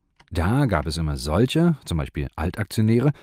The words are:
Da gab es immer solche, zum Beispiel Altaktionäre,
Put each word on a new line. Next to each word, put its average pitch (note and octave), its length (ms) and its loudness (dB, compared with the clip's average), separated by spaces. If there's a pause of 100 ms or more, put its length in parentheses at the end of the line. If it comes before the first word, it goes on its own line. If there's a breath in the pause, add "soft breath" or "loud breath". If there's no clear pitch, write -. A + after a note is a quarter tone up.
(320)
Da A#2+ 340 0
gab D#2 200 0
es D#2+ 100 -4
immer D#2 200 -2
solche, B2 680 2
zum E2 140 -2
Beispiel C#2+ 360 -4
Altaktionäre, A2 800 0 (100)